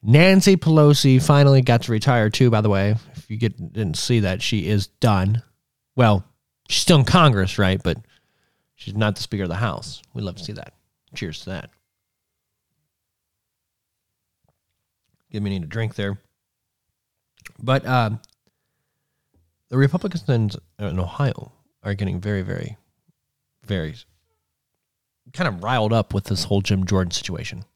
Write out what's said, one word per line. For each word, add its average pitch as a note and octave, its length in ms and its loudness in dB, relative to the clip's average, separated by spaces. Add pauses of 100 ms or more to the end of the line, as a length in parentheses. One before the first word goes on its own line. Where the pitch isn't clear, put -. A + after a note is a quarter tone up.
Nancy F#3 540 6
Pelosi D3 680 4
finally C#3 380 6
got C3+ 220 2
to A#2+ 100 -6
retire A2 380 0
too, B2+ 180 2
by A2 140 2
the G#2+ 80 2
way. G2+ 260 0 (200)
If - 140 -18
you G#2+ 60 -8
get, A2+ 220 -4 (160)
didn't G2+ 240 -4
see A#2+ 220 0
that, F#2+ 200 -2
she - 260 -4
is G2+ 200 0
done. G#2 560 0 (520)
Well, G#2+ 300 4 (460)
she's - 100 -2
still D#3+ 200 4
in B2+ 40 4
Congress, A2 540 2
right? F#2+ 240 2
But E2+ 160 -2 (800)
she's G2+ 200 -12
not G#2+ 200 0
the - 40 -12
Speaker G2+ 220 -6
of F2 80 -6
the E2 60 -6
House. G2+ 440 -8 (140)
We A#2 80 -10
love F2+ 140 -8
to - 60 -18
see G#2 120 -14
that. - 180 -18 (420)
Cheers E2 260 -10
to - 100 -14
that. - 200 -12 (3500)
Give G#2 120 -6
me G2+ 80 -4
need F#2 140 -6
a - 20 -14
drink A2 300 -6
there. G2+ 220 -6 (1400)
But, C3 220 0
uh, A#2+ 280 0 (1600)
the B2 80 -4
Republicans F3 540 0
in, A2+ 200 2 (280)
in F#2 200 -6
Ohio - 540 -4 (300)
are G2+ 100 -6
getting G2 300 -4
very, G2+ 180 -2
very, F2+ 380 -8 (840)
very E2+ 320 -6 (1400)
kind F3+ 120 -4
of F#2 160 -6
riled A2 300 0
up A2+ 220 0
with G2 100 -2
this - 200 -4
whole G2+ 180 0
Jim F#2+ 240 0
Jordan F#2 240 0
situation. - 640 -10